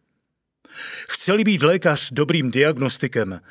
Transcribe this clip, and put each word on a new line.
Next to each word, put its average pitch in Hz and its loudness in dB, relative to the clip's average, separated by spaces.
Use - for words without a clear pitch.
Chce-li 208 0
být 190 2
lékař 165 2
dobrým 143 0
diagnostikem, 127 0